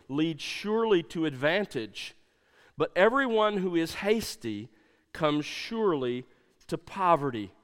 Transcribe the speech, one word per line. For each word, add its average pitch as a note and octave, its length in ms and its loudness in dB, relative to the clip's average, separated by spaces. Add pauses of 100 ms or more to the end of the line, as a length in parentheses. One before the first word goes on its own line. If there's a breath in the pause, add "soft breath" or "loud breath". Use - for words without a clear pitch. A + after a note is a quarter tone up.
lead D#3 320 -2
surely G#3+ 640 0
to D#3+ 240 -4
advantage, C#3+ 880 -2 (640 soft breath)
but D3+ 180 0
everyone G#3+ 640 4
who F3+ 180 0
is E3 200 0
hasty B2+ 760 -2 (420 soft breath)
comes D3+ 320 0
surely C#3+ 800 -2 (440 soft breath)
to E3 100 -4
poverty." C#3+ 760 0 (120)